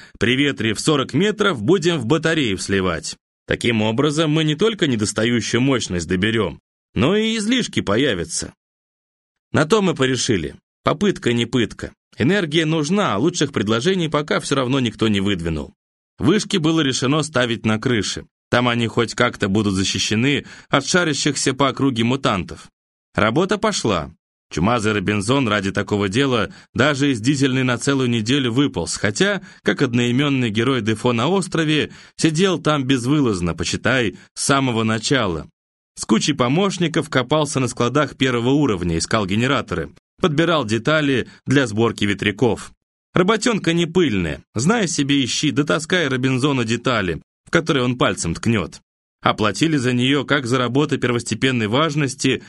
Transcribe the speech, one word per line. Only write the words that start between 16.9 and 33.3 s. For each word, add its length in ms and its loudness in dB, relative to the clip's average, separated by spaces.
ставить 420 -2
на 140 0
крыше. 460 -2
Там 160 2
они 200 0
хоть 280 -2
как-то 320 0
будут 260 2
защищены 720 0
от 160 0
шарящихся 680 0
по 160 2
округе 340 0
мутантов. 640 -2
Работа 420 2
пошла. 540 -2
Чумазый 420 0
Робинзон 540 0
ради 240 0
такого 380 -2
дела 420 0
даже 380 2
из 100 -2
дизельной 420 2
на 140 0
целую 320 0
неделю 420 0
выполз, 460 0
хотя, 440 0
как 220 0
одноименный 680 0
герой 320 0
Дефо 320 0
на 140 0
острове, 640 0
сидел 420 2
там 260 0
безвылазно, 720 2